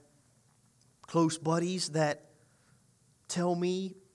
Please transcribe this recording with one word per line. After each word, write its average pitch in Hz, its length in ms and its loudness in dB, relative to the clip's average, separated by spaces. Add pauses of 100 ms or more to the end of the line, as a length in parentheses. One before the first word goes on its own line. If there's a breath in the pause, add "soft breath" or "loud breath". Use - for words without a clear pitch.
(1040)
close 160 360 0
buddies 170 520 -2
that 147 320 0 (1040 soft breath)
tell 175 280 0
me 185 400 -2 (180)